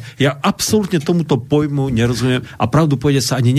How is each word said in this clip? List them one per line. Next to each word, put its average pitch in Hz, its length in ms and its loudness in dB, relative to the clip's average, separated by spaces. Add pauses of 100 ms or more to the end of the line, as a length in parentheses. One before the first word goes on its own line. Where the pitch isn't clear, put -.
(160)
ja 135 160 0
absolútne 196 680 -2
tomuto 165 360 0
pojmu 143 560 0
nerozumiem 120 520 0 (120)
a - 120 -2
pravdu 156 280 2
povedať 139 360 0
sa - 40 0
ani 123 220 2